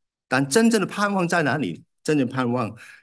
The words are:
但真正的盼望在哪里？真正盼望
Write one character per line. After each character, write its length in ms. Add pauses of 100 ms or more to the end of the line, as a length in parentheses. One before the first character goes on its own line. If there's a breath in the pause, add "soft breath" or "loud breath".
(260)
但 200
真 240
正 100
的 60
盼 260
望 160
在 140
哪 160
里？ 260 (200)
真 120
正 100
盼 240
望 240 (280 loud breath)